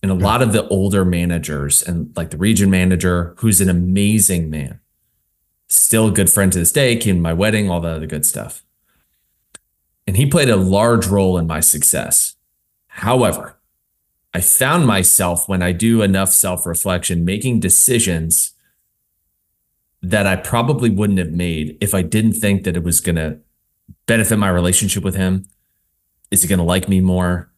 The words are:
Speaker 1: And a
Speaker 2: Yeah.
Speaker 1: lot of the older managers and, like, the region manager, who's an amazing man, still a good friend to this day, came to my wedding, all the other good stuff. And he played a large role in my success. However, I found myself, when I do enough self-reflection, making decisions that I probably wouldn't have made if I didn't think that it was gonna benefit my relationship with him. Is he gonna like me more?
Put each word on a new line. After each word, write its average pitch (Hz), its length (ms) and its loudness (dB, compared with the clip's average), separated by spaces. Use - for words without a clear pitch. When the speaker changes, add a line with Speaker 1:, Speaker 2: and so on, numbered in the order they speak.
Speaker 1:
And 95 80 0
a 95 60 0
Speaker 2:
Yeah. 87 80 0
Speaker 1:
lot 113 180 2
of 113 100 2
the 107 160 0
older 98 360 0
managers 82 760 -2
and, 85 340 -6
like, 85 140 -6
the 78 60 -12
region 98 340 2
manager, 90 680 0
who's 104 220 2
an 95 80 2
amazing 92 800 0
man, 73 300 -10
still 110 360 2
a 101 40 0
good 90 180 2
friend 98 220 2
to 92 60 0
this 85 140 0
day, 131 240 2
came 104 200 0
to 87 60 0
my 82 100 -2
wedding, 104 380 0
all 87 100 -2
the 85 80 -6
other 80 180 -8
good 76 200 -6
stuff. - 360 -8
And 92 120 -2
he 143 80 2
played 139 240 2
a 107 60 4
large 101 500 2
role 95 320 2
in 82 80 -2
my 78 140 -4
success. - 760 0
However, - 680 -2
I 90 80 -2
found 143 440 2
myself, 92 640 0
when 92 140 -2
I 90 100 0
do 110 300 2
enough 95 280 2
self-reflection, 87 960 -2
making 107 360 -2
decisions 90 920 0
that 98 240 0
I 95 100 0
probably 120 540 0
wouldn't 101 280 0
have 85 140 -2
made 82 480 -4
if 101 140 -2
I 95 80 0
didn't 107 320 0
think 101 300 0
that 87 120 -2
it 87 60 -2
was 82 180 0
gonna 80 380 -4
benefit 110 300 2
my 104 120 0
relationship 90 560 0
with 95 100 -2
him. 92 320 -2
Is 98 120 0
he 85 60 -2
gonna 90 160 2
like 90 240 0
me 95 120 2
more? 90 580 0